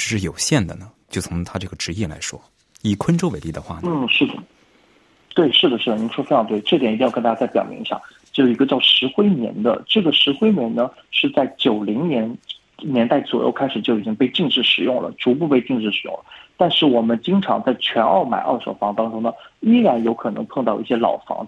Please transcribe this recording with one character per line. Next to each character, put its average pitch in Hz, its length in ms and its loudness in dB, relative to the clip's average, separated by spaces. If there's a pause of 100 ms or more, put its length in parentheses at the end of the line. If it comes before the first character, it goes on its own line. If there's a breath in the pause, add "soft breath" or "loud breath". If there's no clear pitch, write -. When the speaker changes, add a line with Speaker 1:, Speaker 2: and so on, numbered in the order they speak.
Speaker 1:
是 101 200 -2
有 80 100 -8
限 123 300 0
的 85 80 -10
呢？ 95 160 -18 (180)
就 95 140 -4
从 87 200 -6
他 87 160 -8
这 92 80 -8
个 - 100 -12
职 - 180 -6
业 104 120 -4
来 76 140 -12
说， - 180 -12 (440)
以 107 140 2
昆 165 200 0
州 175 140 0
为 104 100 -8
例 82 100 -8
的 80 120 -8
话 - 140 -12
呢？ 170 80 -12
Speaker 2:
嗯， 156 260 -2
是 - 160 2
的。 - 80 -6 (1000)
对， 170 180 2
是 - 160 4
的， 120 100 0
是 120 120 -4
的， 107 60 0
您 110 120 -4
说 127 160 -6
非 - 60 -6
常 120 160 2
对， 107 160 -2
这 - 160 2
点 113 160 0
一 - 20 -4
定 127 100 2
要 117 40 2
跟 117 120 -4
大 120 60 2
家 113 100 0
再 127 80 -2
表 107 180 0
明 - 140 -12
一 113 60 -10
下。 - 160 -6 (320 loud breath)
就 139 120 2
有 123 60 6
一 117 40 2
个 135 100 2
叫 135 160 0
石 - 280 2
灰 208 200 2
棉 123 340 0
的， 113 240 0
这 - 140 2
个 160 100 2
石 139 220 2
灰 220 180 2
棉 120 240 0
呢， 120 160 0 (200 soft breath)
是 - 180 0
在 135 180 0 (120)
九 107 260 2
零 113 240 -2
年， 120 300 -2 (400)
年 127 280 0
代 143 140 2
左 120 220 -2
右 123 100 2
开 135 160 -2
始 120 140 -4
就 113 160 0
已 104 40 -4
经 107 120 -4
被 127 160 2
禁 160 180 0
止 117 140 0
使 - 180 2
用 127 220 0
了， 80 160 -6
逐 123 160 2
步 160 120 -2
被 139 140 4
禁 127 180 -2
止 107 140 -2
使 - 160 -6
用 85 60 -8
了。 - 100 -10 (320 loud breath)
但 175 140 4
是 160 160 2
我 120 160 4
们 113 200 0
经 190 180 2
常 107 220 0
在 127 120 0
全 - 280 -2
澳 175 220 4
买 113 140 -2
二 - 220 -2
手 110 140 -8
房 104 200 -2
当 113 160 0
中 110 120 -6
呢， 113 100 -2 (280 loud breath)
依 226 180 4
然 139 240 4
有 113 120 2
可 - 160 -6
能 110 160 -6
碰 - 180 -4
到 110 160 0
一 113 40 -6
些 - 120 -2
老 117 200 0 (100)
房 - 220 -6